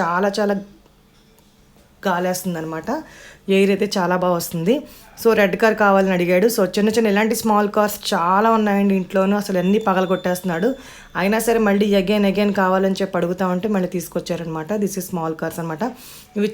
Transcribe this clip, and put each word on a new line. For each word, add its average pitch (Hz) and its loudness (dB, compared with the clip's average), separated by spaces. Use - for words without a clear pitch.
చాలా 185 0
చాలా 202 0
గాలేస్తుంది 180 -2
అనమాట. 160 -8
ఎయిర్ 196 4
అయితే 202 0
చాలా 180 0
బాగా 180 2
వస్తుంది. 170 -2
So, 226 6
రెడ్ 202 2
కార్ 220 2
కావాలని 196 4
అడిగాడు. 180 2
So, 226 2
చిన్న 208 0
చిన్న 220 2
ఇలాంటి 214 2
స్మాల్ 208 2
కార్స్ 208 -2
చాలా 190 2
ఉన్నాయండి 202 2
ఇంట్లోనూ. 190 0
అసలు 196 -2
అన్నీ 190 2
పగలగొట్టేస్తున్నాడు. 185 -2
అయినా 202 0
సరే 226 0
మళ్ళీ 202 2
again, 202 2
again 202 0
కావాలని 190 2
చెప్పి 190 -4
అడుగుతా 180 -2
ఉంటే 180 -2
మళ్ళీ 190 0
తీసుకొచ్చారనమాట. 165 -6
This 202 -2
is 185 -8
small 160 -4
cars 160 -6
అనమాట. 165 -6
ఇవి 208 0